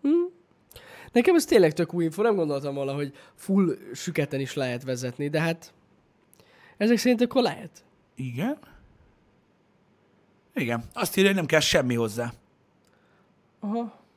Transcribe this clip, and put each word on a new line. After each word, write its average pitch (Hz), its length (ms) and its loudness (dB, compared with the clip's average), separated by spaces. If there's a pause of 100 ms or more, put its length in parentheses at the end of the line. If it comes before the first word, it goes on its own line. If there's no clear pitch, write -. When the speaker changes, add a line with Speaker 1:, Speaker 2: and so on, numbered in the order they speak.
Speaker 1:
Hm? 277 60 0 (1040)
Nekem 247 220 4
ez 330 100 4
tényleg 180 280 6
tök 170 220 -4
új 175 100 0
info, 165 180 -4
nem 226 120 2
gondoltam 147 400 -4
volna, 139 200 -4
hogy 143 200 -6 (200)
full 190 420 0 (180)
süketen 143 460 -4
is 131 140 -6
lehet 123 300 -4
vezetni, 131 440 -6
de 151 120 0
hát 170 320 -4 (1040)
ezek 226 220 4
szerint 240 220 2
akkor 247 220 2
lehet. - 420 -6 (300)
Speaker 2:
Igen. 135 440 -6 (2000)
Igen. 117 380 -4
Azt - 240 -4
írja, 196 120 4
hogy 196 100 2
nem 165 80 -2
kell 156 140 4
semmi 131 340 2
hozzá. 117 380 -2 (1300)
Speaker 1:
Aha. 214 380 -6 (180)